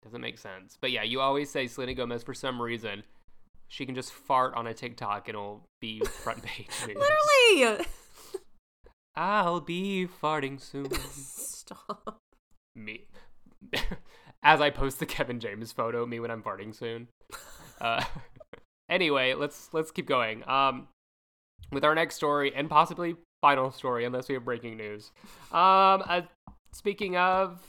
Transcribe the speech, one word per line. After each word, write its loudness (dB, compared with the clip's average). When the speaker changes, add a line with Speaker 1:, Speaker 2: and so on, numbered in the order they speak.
Speaker 1:
Doesn't -14
make -10
sense. -18
But -2
yeah, -2
you -2
always 0
say -4
Selena -6
Gomez -6
for -10
some -6
reason. -8
She -2
can 0
just -6
fart 4
on -2
a -4
TikTok -6
and -8
it'll -10
be -6
front -4
Speaker 2:
<laughs> -
Speaker 1:
page -12
news. -8
Speaker 2:
Literally! 6
Speaker 1:
"I'll 2
be -4
farting -4
soon." -8
Speaker 2:
<laughs> -6
Stop. -14
Speaker 1:
Me. -14
<laughs> -6
As 8
I 4
post -4
the -6
Kevin -4
James -10
photo, -2
me -8
when -6
I'm -10
farting -8
soon. -10
Uh, 0
<laughs> -20
anyway, 6
let's, -4
let's -2
keep -4
going. 0
Um, 2
with -4
our 6
next 0
story 0
and -4
possibly 2
final 6
story, -2
unless -4
we -2
have -6
breaking -6
news. -12
Um, 6
a -2
speaking -4
of 2